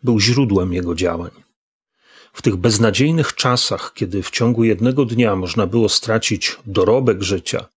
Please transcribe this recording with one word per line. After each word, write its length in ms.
był 180
źródłem 520
jego 220
działań. 360
W 100
tych 140
beznadziejnych 760
czasach, 600
kiedy 280
w 80
ciągu 340
jednego 400
dnia 320
można 300
było 220
stracić 680
dorobek 560
życia 440